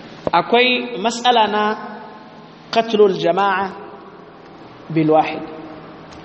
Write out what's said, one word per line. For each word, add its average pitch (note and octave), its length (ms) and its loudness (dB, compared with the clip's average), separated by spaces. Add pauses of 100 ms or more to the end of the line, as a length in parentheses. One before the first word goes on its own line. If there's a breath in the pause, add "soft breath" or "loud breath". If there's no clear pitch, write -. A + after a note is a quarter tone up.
(340 loud breath)
Akwai A#3+ 640 2
matsala A#3 540 2
na G#3 120 0 (1080)
qatlul G#3+ 480 4
jama'a F#3+ 480 0 (1200)
bil D#3 220 0
wahid. - 320 0 (800)